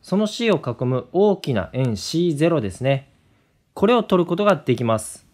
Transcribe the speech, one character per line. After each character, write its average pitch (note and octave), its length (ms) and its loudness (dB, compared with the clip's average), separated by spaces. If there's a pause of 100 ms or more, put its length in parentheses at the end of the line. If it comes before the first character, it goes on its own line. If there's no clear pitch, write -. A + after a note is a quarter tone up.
そ - 140 -4
の G#3+ 100 2
C A3+ 240 -2
を F3 60 4
囲 C3 280 -6
む B2 280 -2
大 G3+ 240 2
き C#3 180 -4
な F#2 200 -2
円 B2 220 0
シ E3+ 340 -2
ー D3+ 60 -2
ゼ D#3+ 120 2
ロ D#3+ 120 2
で G2 120 -6
す - 80 -14
ね。 C3+ 280 0 (640)
こ - 140 0
れ A#3+ 80 4
を A3+ 80 2
取 F3+ 220 2
る - 20 -4
こ F3+ 80 -2
と G3+ 100 -2
が G3 120 4
で C3 180 0
き A#2+ 80 -4
ま A2+ 160 0
す。 - 360 -12